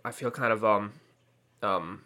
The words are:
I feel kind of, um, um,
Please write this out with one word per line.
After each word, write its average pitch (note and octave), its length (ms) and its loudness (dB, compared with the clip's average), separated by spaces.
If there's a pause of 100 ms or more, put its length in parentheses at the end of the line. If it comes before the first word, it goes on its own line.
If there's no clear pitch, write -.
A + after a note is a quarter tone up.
I A#2+ 60 -4
feel A#2+ 200 -4
kind A#2+ 220 0
of, G#2+ 100 0
um, G#2 300 4 (680)
um, F#2 440 -2